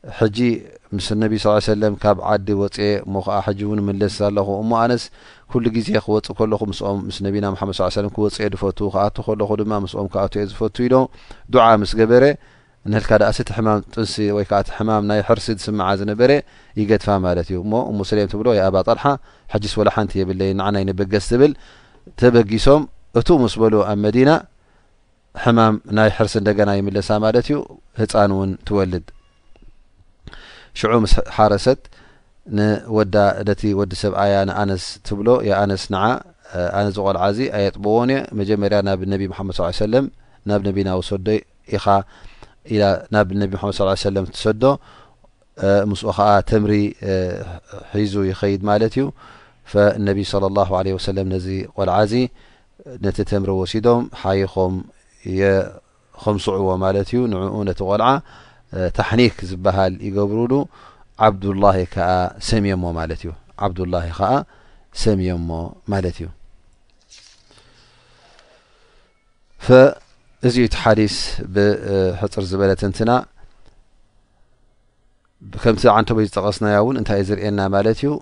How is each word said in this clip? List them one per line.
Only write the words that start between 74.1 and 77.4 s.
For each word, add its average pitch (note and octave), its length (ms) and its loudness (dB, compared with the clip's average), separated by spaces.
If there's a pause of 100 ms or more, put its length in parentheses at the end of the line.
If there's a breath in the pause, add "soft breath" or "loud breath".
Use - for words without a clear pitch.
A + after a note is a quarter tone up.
ከምቲ G#2+ 360 0
ዓንተ G#2+ 240 4
ወይ A2 120 2
ዝጠቐስናያ G#2 520 -2
እውን A#2+ 200 2
እንታይ G#2+ 220 -2
እዩ G2 80 -2
ዝርእየና G2+ 420 -2